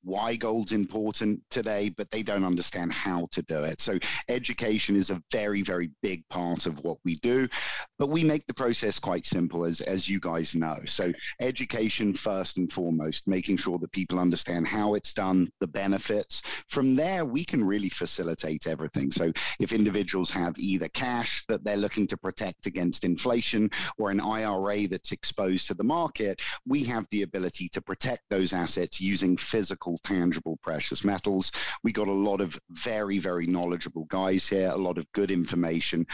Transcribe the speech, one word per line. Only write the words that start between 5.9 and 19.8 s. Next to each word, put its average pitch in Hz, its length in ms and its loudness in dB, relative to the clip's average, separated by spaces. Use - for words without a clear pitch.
big 92 300 -2
part 87 340 -2
of 76 180 -4
what 80 220 -2
we 85 120 0
do, 127 320 4
but 143 100 2
we 160 160 4
make 151 220 4
the 120 80 -6
process 117 440 2
quite 90 280 0
simple, 85 400 0
as, 82 160 0
as 95 260 -2
you 98 100 0
guys 82 360 -2
know. 80 320 0
So 90 260 0
education 117 760 0
first 95 420 -2
and 87 160 0
foremost, 80 560 0
making 92 300 2
sure 90 180 0
that 85 160 -6
people 92 260 0
understand 87 480 2
how 104 280 2
it's - 180 -2
done, 92 380 4
the 98 60 2
benefits. 98 720 -2
From 135 280 4
there, 165 320 2
we 135 180 -2
can 135 180 2
really 98 280 2
facilitate 80 760 -2
everything. 76 440 -2
So 82 220 2
if 104 140 0
individuals 98 560 2